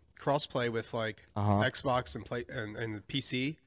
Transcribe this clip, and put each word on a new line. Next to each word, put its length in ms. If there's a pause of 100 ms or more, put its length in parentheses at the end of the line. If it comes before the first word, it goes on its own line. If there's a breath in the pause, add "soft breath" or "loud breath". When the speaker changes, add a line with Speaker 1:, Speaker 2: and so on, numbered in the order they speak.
(200)
Speaker 1:
crossplay 520
with, 220
like, 320 (100)
Speaker 2:
Uh-huh. 260
Speaker 1:
Xbox 540
and 100
play 240
and, 260
and 200
the 60
P 200
C? 460